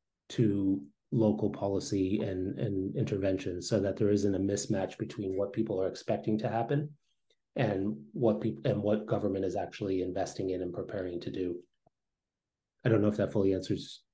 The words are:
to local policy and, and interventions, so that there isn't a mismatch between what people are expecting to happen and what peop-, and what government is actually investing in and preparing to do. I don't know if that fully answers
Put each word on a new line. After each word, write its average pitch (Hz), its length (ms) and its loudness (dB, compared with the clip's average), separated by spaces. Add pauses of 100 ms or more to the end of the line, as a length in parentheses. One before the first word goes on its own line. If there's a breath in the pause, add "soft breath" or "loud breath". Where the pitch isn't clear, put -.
(300)
to 101 520 2 (300)
local 107 380 4
policy 98 720 0
and, 95 400 -4
and 101 360 -2
interventions, 95 760 -2
so 107 100 4
that 95 160 0
there 104 140 2
isn't 101 260 4
a 92 40 0
mismatch 98 580 -2
between 95 400 -4
what 101 160 -2
people 107 280 0
are 95 60 2
expecting 107 500 0
to 107 120 -2
happen 117 400 0 (680)
and 104 400 0 (160)
what 110 300 4
peop-, 110 240 -2
and 104 180 2
what 107 240 2
government 98 380 0
is 90 100 -2
actually 95 460 -2
investing 92 480 -2
in 90 120 -2
and 87 120 -4
preparing 90 480 -6
to - 100 -6
do. 90 240 -2 (1300)
I 117 60 2
don't 107 120 6
know 104 60 4
if 104 100 2
that 98 140 0
fully 98 220 4
answers - 480 -4 (120)